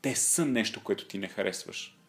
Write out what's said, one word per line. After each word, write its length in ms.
те 140
са 300
нещо, 380
което 240
ти 100
не 100
харесваш. 720